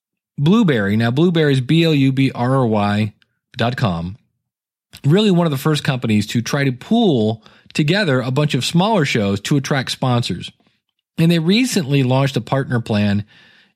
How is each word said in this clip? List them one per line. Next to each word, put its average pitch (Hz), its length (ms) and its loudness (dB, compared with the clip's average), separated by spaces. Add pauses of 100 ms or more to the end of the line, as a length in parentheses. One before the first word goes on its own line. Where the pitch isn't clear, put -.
(380)
Blueberry, 143 580 2
now 117 160 2
Blueberry 160 400 2
is 131 80 2
B 156 240 2
L 160 100 2
U 135 200 2
B 131 180 0
R 127 240 -2
R 135 100 2
Y 104 480 0 (440)
dot 117 180 -2
com, 90 420 -4 (840)
really 196 280 2
one 175 160 2
of 156 40 -2
the 135 60 -4
first 151 260 -2
companies 113 440 -2
to 120 140 -2
try 139 220 -4
to 135 80 0
pool 123 720 0 (300)
together 156 480 0
a 123 100 -6
bunch 147 220 -2
of 127 100 -2
smaller 185 400 0
shows 101 380 -2
to - 160 -2
attract 135 340 -4
sponsors. 117 580 -4 (680)
And 165 120 2
they 170 100 2
recently 160 640 0
launched 131 340 0
a 120 40 0
partner 131 380 -2
plan. 104 460 0 (500)